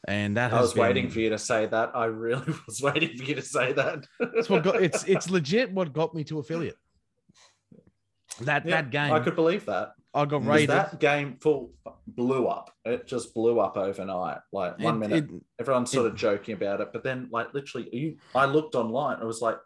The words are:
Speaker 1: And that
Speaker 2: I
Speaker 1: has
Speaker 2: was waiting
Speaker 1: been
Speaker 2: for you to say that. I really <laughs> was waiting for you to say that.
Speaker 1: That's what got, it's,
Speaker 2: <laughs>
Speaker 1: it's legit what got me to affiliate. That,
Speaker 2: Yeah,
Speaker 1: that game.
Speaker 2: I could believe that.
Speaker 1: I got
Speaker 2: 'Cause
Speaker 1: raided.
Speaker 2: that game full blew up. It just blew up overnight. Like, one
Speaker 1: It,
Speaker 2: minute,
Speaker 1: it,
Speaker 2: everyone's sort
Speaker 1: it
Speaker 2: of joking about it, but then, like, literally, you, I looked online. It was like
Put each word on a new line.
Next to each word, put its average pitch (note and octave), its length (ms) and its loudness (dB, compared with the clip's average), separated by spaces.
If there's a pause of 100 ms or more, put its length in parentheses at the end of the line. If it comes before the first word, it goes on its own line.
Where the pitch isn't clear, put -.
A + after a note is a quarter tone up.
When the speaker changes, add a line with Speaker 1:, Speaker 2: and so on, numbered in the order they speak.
Speaker 1:
And G#2 300 0
that A#2+ 160 2
Speaker 2:
I A#2 40 4
Speaker 1:
has A#2+ 120 6
Speaker 2:
was A2+ 60 -4
waiting B2 300 4
Speaker 1:
been A#2+ 60 -4
Speaker 2:
for A2+ 80 -2
you A2+ 100 2
to G#2+ 80 0
say A2 280 0
that. A2+ 280 0
I A#2 120 0
really A#2 400 -2 (140)
<laughs> - 80 -20
was A2+ 140 -8
waiting C#3+ 360 0
for B2+ 60 -10
you B2 120 -2
to C3 60 -6
say B2+ 320 0
that. D3 320 -2 (140)
Speaker 1:
That's A#3 300 -2
what F3+ 140 4
got, G3 180 4
it's, F3+ 220 2
Speaker 2:
<laughs> - 40 -6
Speaker 1:
it's F3+ 220 2
legit F#3 420 2
what F#3 220 -2
got D#3+ 220 -2
me D#3 100 -4
to D#3 140 -6
affiliate. D#3 360 -6 (1700)
That, C#3+ 240 0
Speaker 2:
Yeah, D#3+ 160 0
Speaker 1:
that B2+ 100 -6
game. C#3+ 200 0
Speaker 2:
I D#3 80 4
could D#3+ 160 0
believe E3+ 300 2
that. F#2+ 280 -2 (200)
Speaker 1:
I D3 120 2
got C#3+ 140 -2
Speaker 2:
'Cause B2+ 80 -2
Speaker 1:
raided. D3 220 6
Speaker 2:
that F3 300 0
game C#3+ 400 2
full C3+ 340 0 (340)
blew B2 400 0
up. - 240 -4 (140)
It A#2 200 -2
just - 300 -8
blew A#2 240 4
up G2+ 180 2
overnight. F#2+ 640 -4 (120)
Like, F#2 280 -4
one D#3 160 0
Speaker 1:
It, G#2+ 120 -2
Speaker 2:
minute, D#3 240 0
Speaker 1:
it, E2+ 100 -14 (180)
Speaker 2:
everyone's B2 320 0
sort B2 160 2
Speaker 1:
it G2+ 60 0
Speaker 2:
of - 40 -10
joking G#2 380 0
about G2+ 260 -2
it, G2+ 120 -4
but A2+ 100 -8
then, B2+ 280 -6
like, A2+ 220 -4
literally, C#3 420 -8
you, D3+ 220 -4 (160)
I C3+ 120 6
looked D3+ 300 2
online. A#2+ 460 0
It A2+ 40 -4
was A2+ 160 -4
like A2+ 240 0